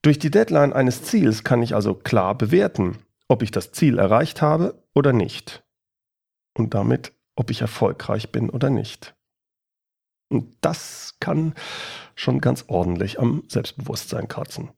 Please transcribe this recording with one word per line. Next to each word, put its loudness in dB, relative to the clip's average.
Durch 6
die 0
Deadline 4
eines 0
Ziels 2
kann 2
ich -2
also 0
klar 0
bewerten, 0
ob 2
ich -2
das -6
Ziel 4
erreicht 2
habe 0
oder 4
nicht. -4
Und -2
damit, 0
ob -2
ich -4
erfolgreich -2
bin -2
oder 0
nicht. -4
Und -4
das -6
kann -2
schon -2
ganz 0
ordentlich -2
am 0
Selbstbewusstsein -6
kratzen. -12